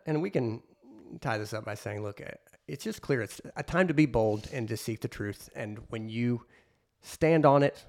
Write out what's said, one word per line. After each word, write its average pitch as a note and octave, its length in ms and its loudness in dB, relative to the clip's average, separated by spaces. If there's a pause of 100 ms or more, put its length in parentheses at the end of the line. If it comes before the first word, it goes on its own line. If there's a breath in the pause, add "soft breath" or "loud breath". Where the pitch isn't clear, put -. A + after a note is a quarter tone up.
and D3+ 140 0
we F#3+ 100 -2
can A#2+ 320 -2 (580)
tie A2+ 180 -2
this G#2 140 -8
up A2 120 -8
by G#2+ 100 -8
saying, G#2 280 -8
look, G2+ 180 -10
uh, - 120 -12 (340)
it's D3 180 -10
just G#3+ 160 -6
clear C3 220 0
it's - 180 -10 (160)
a D3 60 -6
time F3+ 260 2
to D#3 60 0
be D3+ 120 6
bold A2 460 2
and A#2+ 160 -4
to A2+ 80 -4
seek A2 240 -6
the A#2 80 -4
truth. - 460 -8
And G#2+ 240 -8 (100)
when A2 200 -8
you A#2+ 360 0 (560 soft breath)
stand D#3 460 4
on C#3 160 8
it, - 260 2